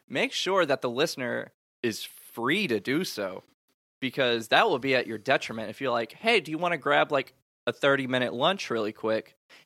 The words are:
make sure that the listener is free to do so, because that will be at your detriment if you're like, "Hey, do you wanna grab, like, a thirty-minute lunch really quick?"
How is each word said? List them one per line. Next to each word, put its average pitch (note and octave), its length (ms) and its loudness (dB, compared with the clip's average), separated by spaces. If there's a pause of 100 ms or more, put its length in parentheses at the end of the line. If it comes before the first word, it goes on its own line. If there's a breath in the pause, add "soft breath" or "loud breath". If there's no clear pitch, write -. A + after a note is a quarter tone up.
make F3+ 240 -4
sure F#3 340 0
that C#3 160 0
the B2+ 80 -2
listener A#2+ 640 -4 (300)
is A2+ 220 -2
free C#3+ 640 -4
to G#2+ 120 0
do D3 240 -2
so, F#2+ 380 -6 (580)
because A#2 480 0
that F#3+ 200 6
will D3+ 100 2
be C3 160 0
at B2 120 2
your A2 120 -6
detriment A2+ 520 -2
if - 100 -16
you're C3 120 -2
like, A#2 200 -2
"Hey, A3+ 280 2
do D#3 100 -6
you D#3 80 -6
wanna E3+ 200 0
grab, C#3+ 340 2
like, C3+ 200 -2 (340)
a A#2+ 60 0
thirty-minute B2+ 640 2
lunch D#3+ 360 0
really A2+ 220 -2
quick?" A2 420 -2 (300 loud breath)